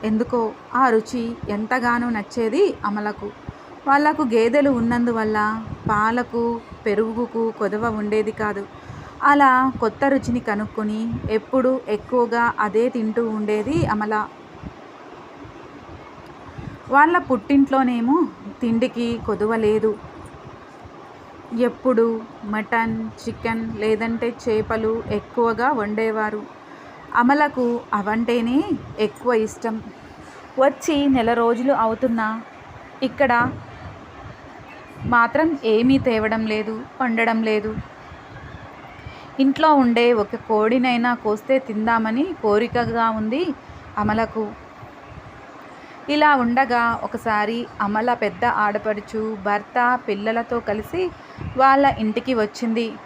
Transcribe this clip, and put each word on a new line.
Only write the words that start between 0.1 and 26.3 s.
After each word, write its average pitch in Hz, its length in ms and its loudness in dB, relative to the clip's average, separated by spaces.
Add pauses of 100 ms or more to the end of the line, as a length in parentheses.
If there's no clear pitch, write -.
ఆ 254 140 4
రుచి 233 460 0 (140)
ఎంతగానో 240 600 0
నచ్చేది 226 640 0 (120)
అమలకు. 208 460 -4 (560)
వాళ్లకు 302 360 4
గేదెలు 240 460 4
ఉన్నందువల్ల 226 960 0 (240)
పాలకు, 233 720 0 (240)
పెరుగుకు 226 760 0
కొదవ 214 380 0
ఉండేది 214 340 0
కాదు. 208 360 -4 (560)
అలా 269 560 6
కొత్త 226 260 0
రుచిని 269 340 2
కనుక్కొని 214 760 -4 (160)
ఎప్పుడూ 254 580 2
ఎక్కువగా 233 720 0
అదే 214 300 2
తింటూ 226 400 -2
ఉండేది 214 560 0
అమల. 214 420 -2 (2500)
వాళ్ళ 311 280 6
పుట్టింట్లోనేమో 269 1080 2 (340)
తిండికి 233 640 0
కొదువ 214 300 0
లేదు. 214 420 2 (1600)
ఎప్పుడూ 233 640 2 (220)
మటన్, 220 680 -2 (100)
చికెన్ 226 580 -6
లేదంటే 220 520 0
చేపలు 220 800 -2
ఎక్కువగా 226 640 0
వండేవారు. 214 880 -2 (580)